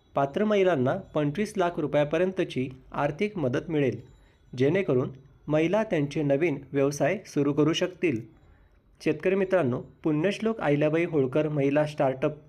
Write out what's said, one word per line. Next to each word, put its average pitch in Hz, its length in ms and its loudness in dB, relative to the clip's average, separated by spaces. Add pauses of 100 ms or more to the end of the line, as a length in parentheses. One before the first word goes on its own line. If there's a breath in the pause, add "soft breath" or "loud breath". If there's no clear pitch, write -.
(140)
पात्र 143 300 0
महिलांना 180 520 2
पंचवीस 175 600 -4
लाख 175 240 0
रुपयापर्यंतची 151 880 0 (240)
आर्थिक 156 460 -2
मदत 135 320 -2
मिळेल, 139 300 0 (560 soft breath)
जेणेकरून 147 540 2 (380)
महिला 165 340 2
त्यांचे 156 400 -2
नवीन 139 360 0 (140)
व्यवसाय 143 540 0
सुरू 147 260 0
करू 151 200 2
शकतील. 165 480 -2 (840 soft breath)
शेतकरी 170 300 0
मित्रांनो, 180 480 0 (200)
पुण्यश्लोक 196 580 0
अहिल्याबाई 151 440 2
होळकर 151 440 0
महिला 147 380 2
स्टार्टअप 147 500 -2 (120)